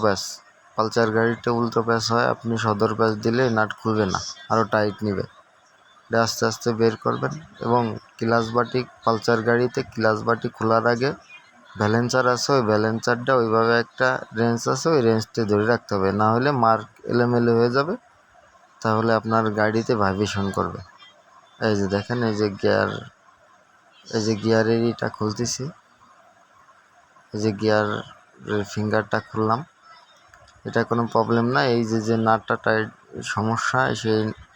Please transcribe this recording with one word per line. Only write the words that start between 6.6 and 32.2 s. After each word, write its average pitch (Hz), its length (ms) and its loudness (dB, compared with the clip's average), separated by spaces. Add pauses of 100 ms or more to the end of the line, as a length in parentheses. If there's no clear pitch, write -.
বের 113 140 2 (100)
করবেন। 127 280 -4 (320)
এবং 120 180 2 (360)
ক্লাচ 113 280 0 (100)
বাটি 120 240 0 (240)
পালসার 113 440 2
গাড়িতে 120 320 0 (120)
ক্লাচ 110 340 2
বাটি 117 300 -2
খোলার 113 360 2
আগে 123 180 -2 (680)
ভ্যালেন্সার 117 560 2
আছে, 117 220 -4
ওই 131 140 2
ভ্যালেন্সারটা 113 720 0
ওইভাবে 113 420 2
একটা 127 260 -2 (300)
রেঞ্চ 117 240 0 (120)
আছে, 131 200 -4
ওই 143 120 4
রেঞ্চটা 113 440 0
ধরে 104 220 2
রাখতে - 240 -2
হবে, 95 140 2 (100)
না 107 140 4
হলে 127 160 0 (140)
মার্ক 110 240 2 (240)
এলোমেলো 120 460 2
হয়ে 120 180 4
যাবে, 151 180 0 (880)
তাহলে 113 280 2 (100)
আপনার 110 240 0 (140)
গাড়িতে 110 340 2 (100)
ভাইব্রেশন 98 440 0 (100)
করবে। 92 240 -4 (840)
এই 107 120 2
যে 101 160 0
দেখেন, 104 240 -2 (100)
এই 107 120 -2
যে 107 60 2 (140)
গিয়ার, 101 300 2 (1160)
এই 110 200 -4
যে 113 60 2 (100)
গিয়ারের 113 380 4 (100)
ইটা 113 260 -4
খুলতেছি, 110 480 -4 (1700)
এই 107 80 -6
যে 110 180 2
গিয়ারের 107 1040 -2 (100)
ফিঙ্গারটা 107 460 -2 (100)
খুললাম, 110 320 -2 (1080)
এটা 117 120 0 (100)
কোনো 117 120 0 (100)
প্রবলেম 117 420 2
না। 143 60 0 (140)
এই 117 160 2
যে, 113 80 0 (100)
যে 113 60 2 (120)